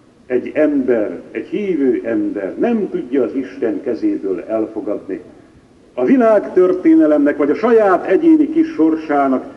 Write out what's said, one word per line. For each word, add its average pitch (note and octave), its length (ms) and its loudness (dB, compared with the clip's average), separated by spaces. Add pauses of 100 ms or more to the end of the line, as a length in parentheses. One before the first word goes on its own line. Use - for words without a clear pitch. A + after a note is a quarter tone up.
(260)
egy - 280 -4
ember, B2+ 680 0 (100)
egy - 140 -10
hívő D#3+ 580 -2
ember G#2 540 -4
nem A3 320 0
tudja C3+ 340 -2
az A2 120 -4
Isten C3+ 480 -6
kezéből G2+ 640 -4
elfogadni G#2 760 -6 (720)
a B2+ 120 -4
világtörténelemnek, E3 1300 4
vagy C#3+ 120 0
a D3+ 60 2
saját G#3+ 500 2
egyéni F#3+ 440 4
kis - 180 0
sorsának C#3+ 760 0 (120)